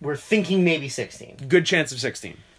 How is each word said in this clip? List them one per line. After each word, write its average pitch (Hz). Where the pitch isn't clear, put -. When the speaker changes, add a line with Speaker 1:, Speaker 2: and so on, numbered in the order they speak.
Speaker 1:
We're 143
thinking 190
maybe 147
sixteen. -
Speaker 2:
Good 165
chance 165
of 123
sixteen. 104